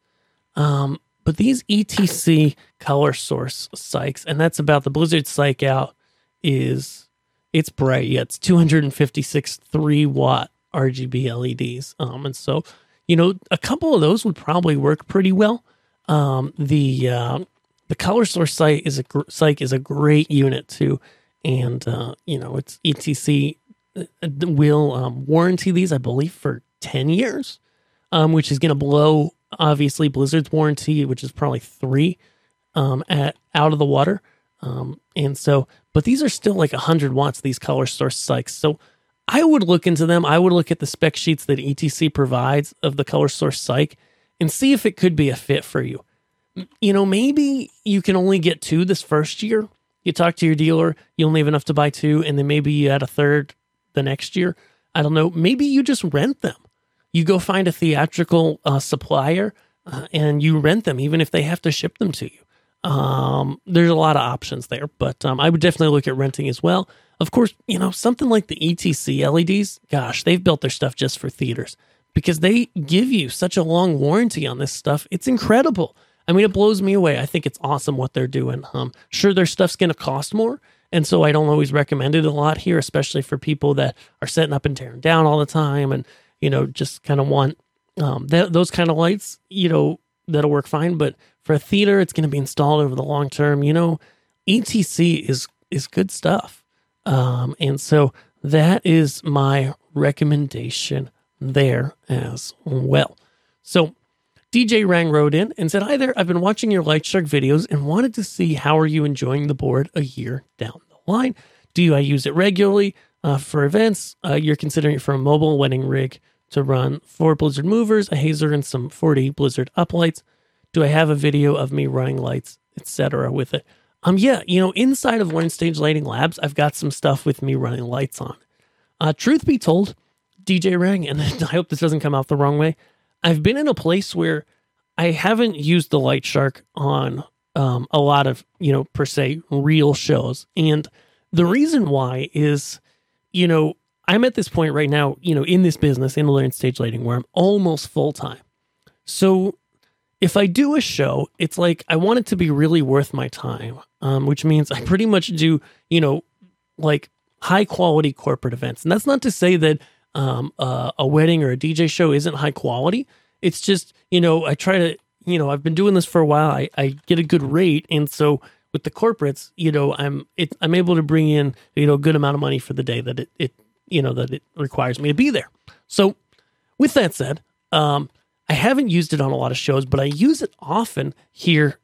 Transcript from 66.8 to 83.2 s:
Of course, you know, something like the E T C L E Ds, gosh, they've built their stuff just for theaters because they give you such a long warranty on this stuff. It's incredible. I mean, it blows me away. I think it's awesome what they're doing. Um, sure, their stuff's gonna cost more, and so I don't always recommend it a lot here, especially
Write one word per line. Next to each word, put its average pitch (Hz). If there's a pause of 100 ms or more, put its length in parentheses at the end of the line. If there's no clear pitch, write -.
Of 160
course, 233 (140)
you 196
know, 185
something 247
like 220
the 156
E 170
T 165
C 139
L 143
E 170
Ds, 196 (100)
gosh, 127
they've 175
built 165
their 135
stuff 131
just -
for 131
theaters - (380)
because 165
they 208 (180)
give 196
you 180
such 180
a 180
long 165
warranty 156
on 123
this 143
stuff. -
It's 185
incredible. 247 (320)
I 170
mean, 196
it 196
blows 202
me 196
away. 160
I 131
think 156
it's -
awesome 139
what 127
they're 131
doing. 131 (100)
Um, 127 (160)
sure, 196
their 180
stuff's 175
gonna 170
cost 139
more, 226 (300)
and 165
so 175
I 151
don't 151
always 147
recommend 143
it 160
a 156
lot 147
here, 175
especially 147